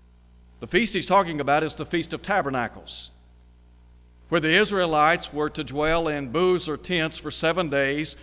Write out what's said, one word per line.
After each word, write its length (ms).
The 80
feast 260
he's 100
talking 360
about 240
is 100
the 100
Feast 280
of 100
Tabernacles, 880
where 100
the 140
Israelites 760
were 180
to 120
dwell 460
in 200
booths 380
or 120
tents 400
for 120
seven 380
days, 540